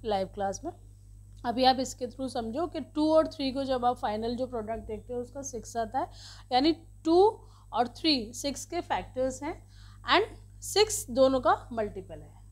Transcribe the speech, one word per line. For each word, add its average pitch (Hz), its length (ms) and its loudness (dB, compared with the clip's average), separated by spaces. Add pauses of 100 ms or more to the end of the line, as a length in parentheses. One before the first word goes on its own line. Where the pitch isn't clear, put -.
live 196 220 0
class 196 380 -4
में। 349 60 -6 (720)
अभी 240 180 2
आप 254 160 6
इसके 254 280 -4
थ्रू 262 220 -6
समझो 247 380 -4
कि 320 120 -6
टू 302 340 2
और 320 140 6
थ्री 269 240 -2
को 277 120 -4
जब 254 220 0
आप 247 100 2
final 226 400 -4
जो 247 120 -4
product 220 400 -6
देखते 214 260 -10
हो 247 60 -4
उसका 247 220 -10
सिक्स 240 360 -10
आता 226 220 -2
है, 349 100 -4 (420)
यानी 269 200 6 (340)
टू 370 340 6 (340)
और 240 140 2
थ्री 247 460 0
सिक्स 277 320 -6
के 339 160 -4
factors 262 640 -4
हैं 330 260 -8 (420)
and - 500 0
six - 480 0
दोनों 262 300 4
का 311 320 2
multiple 196 480 -6
है। - 320 -20